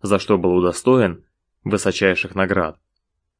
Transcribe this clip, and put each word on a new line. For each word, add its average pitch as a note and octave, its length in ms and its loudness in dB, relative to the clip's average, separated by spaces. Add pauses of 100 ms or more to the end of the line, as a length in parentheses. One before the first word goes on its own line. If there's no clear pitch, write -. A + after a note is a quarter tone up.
за G2+ 180 0
что G2+ 180 0
был F2+ 180 0
удостоен F2+ 680 0 (380)
высочайших F#2+ 720 -2
наград. F#2+ 440 -2 (600)